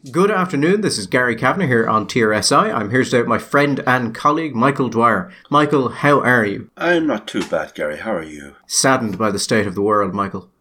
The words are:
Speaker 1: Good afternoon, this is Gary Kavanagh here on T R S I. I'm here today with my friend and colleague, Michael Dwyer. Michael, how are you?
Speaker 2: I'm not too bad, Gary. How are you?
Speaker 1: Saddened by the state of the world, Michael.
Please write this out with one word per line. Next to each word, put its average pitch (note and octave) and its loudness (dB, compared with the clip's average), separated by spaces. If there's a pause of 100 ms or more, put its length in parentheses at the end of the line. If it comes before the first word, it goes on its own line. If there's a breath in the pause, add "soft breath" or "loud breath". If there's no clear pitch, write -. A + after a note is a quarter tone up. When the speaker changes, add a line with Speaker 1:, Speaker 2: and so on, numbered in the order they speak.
(120)
Speaker 1:
Good F#3 2
afternoon, F3+ 0
this D#3+ -2
is F#2+ -8
Gary B2 2
Kavanagh D3 0
here A#2 2
on G#2+ 0
T A#2+ 0
R G#2+ 4
S G#2 0
I. F#3 2
I'm G#2+ -4
here B2+ 2
today A#2+ 2
with A#2 2
my A2+ 0
friend C#3+ 0
and B2 0
colleague, D3+ -2
Michael C3 0
Dwyer. A2 0 (180 loud breath)
Michael, C#3+ 2
how C#3+ 2
are A#2+ 2
you? G2+ -6
Speaker 2:
I'm A#3+ 0
not C4+ -2
too G2+ -4
bad, D#2 -4
Gary. D2+ -6
How G#2+ -6
are E2 -4
you? D2 -16 (140)
Speaker 1:
Saddened A#2 0
by A2 0
the G2 -4
state G#2+ 0
of F#2 -6
the G2+ -2
world, G2+ 2
Michael. G2 -6 (100)